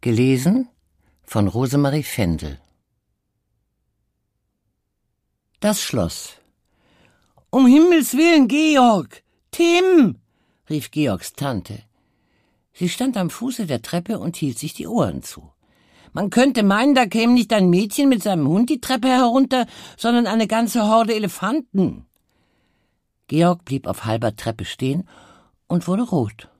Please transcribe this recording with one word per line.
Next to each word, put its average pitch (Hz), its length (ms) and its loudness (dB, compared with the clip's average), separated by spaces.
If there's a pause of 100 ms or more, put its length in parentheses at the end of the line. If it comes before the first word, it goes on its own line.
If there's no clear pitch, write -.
Gelesen 131 640 0 (540)
von 104 260 -2
Rosemarie 135 540 0
Fendel. 82 580 -4 (3000)
Das 208 200 -2
Schloss. - 580 -6 (1120)
"Um 262 160 6
Himmels 311 500 6
Willen, 311 300 4
Georg! 254 760 2 (300)
Tim!", 339 680 4 (540)
rief 151 180 -6
Georgs 131 440 -4
Tante. 113 500 -8 (920)
Sie 180 160 -4
stand 254 260 -4
am 185 140 -2
Fuße 240 380 -8
der 120 160 -6
Treppe 175 340 -6
und 160 200 -8
hielt 135 200 -6
sich 156 160 -10
die - 140 -12
Ohren 113 340 -4
zu. - 300 -20 (640)
"Man 185 180 -6
könnte 247 320 2
meinen, 220 320 2
da 254 100 4
käme 226 280 0
nicht 233 200 2
ein 190 160 4
Mädchen 214 400 2
mit 233 140 0
seinem 170 240 -2
Hund 208 240 0
die 269 100 -4
Treppe 262 280 -2
herunter, 254 580 2 (300)
sondern 240 280 0
eine 214 220 0
ganze 226 400 0
Horde 226 260 2
Elefanten." 202 960 -4 (1200)
Georg 175 380 0
blieb 135 220 -6
auf 98 180 -8
halber 113 300 -2
Treppe 110 300 -8
stehen 139 420 -6 (600)
und 175 200 -2
wurde 196 160 -2
rot. 120 460 -4 (100)